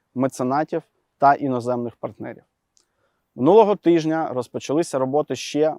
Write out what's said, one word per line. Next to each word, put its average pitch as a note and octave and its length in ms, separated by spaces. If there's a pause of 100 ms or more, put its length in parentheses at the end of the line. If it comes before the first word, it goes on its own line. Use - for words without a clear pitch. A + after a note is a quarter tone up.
(140)
меценатів C3+ 680 (360)
та C#3 160
іноземних A#2+ 640
партнерів. - 460 (920)
Минулого G3 420
тижня D#3+ 560
розпочалися C3+ 640
роботи C3 380
ще D3+ 420